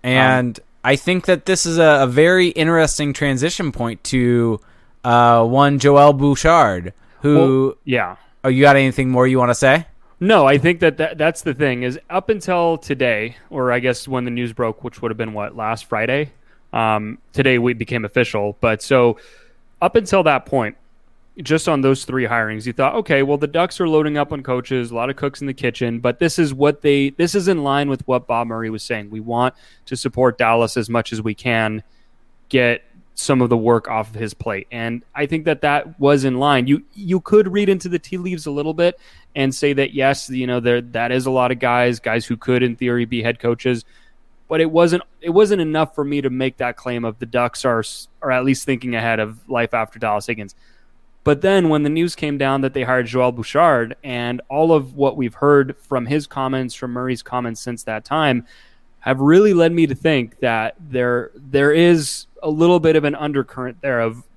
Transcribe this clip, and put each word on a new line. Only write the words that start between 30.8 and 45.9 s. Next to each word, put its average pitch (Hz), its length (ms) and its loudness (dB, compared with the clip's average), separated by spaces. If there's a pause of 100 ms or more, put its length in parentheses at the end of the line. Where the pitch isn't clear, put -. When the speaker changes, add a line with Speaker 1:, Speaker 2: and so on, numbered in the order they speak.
Speaker 1:
much 117 220 -2
as 110 100 -8
we 110 120 -6
can, 110 480 -4 (680)
get 123 320 2 (320)
some 135 260 0
of 123 80 2
the 120 80 2
work 113 320 2
off 110 220 -6
of 110 40 -18
his 107 200 -10
plate." 101 360 -8
And 117 320 -8 (120)
I 147 100 -2
think 160 220 -4
that 151 160 -2
that 147 360 -2
was 139 260 4
in 127 140 0
line. 135 280 2
You, 143 160 2 (120)
you 185 240 -4
could 208 320 2
read 202 200 0
into 185 180 -2
the 175 100 -4
tea 185 200 -10
leaves 180 260 -8
a 151 60 -8
little 147 240 -6
bit 175 260 0 (340)
and 135 200 -2
say 147 180 0
that, 139 220 -2
yes, 135 340 0
you 127 180 -4
know, 123 140 -2
there, 120 220 0
that 117 300 -6
is 127 120 -2
a 131 60 -2
lot 127 200 2
of 123 80 -4
guys, 123 400 0
guys 117 280 -4
who 117 100 -4
could, 123 260 0
in 117 140 -2
theory, 120 300 -2
be 117 160 -6
head 117 160 -4
coaches, 120 480 -2 (600)
but 160 120 0
it 160 100 2
wasn't, 170 320 2 (200)
it 170 80 -6
wasn't 196 320 4
enough 156 320 -2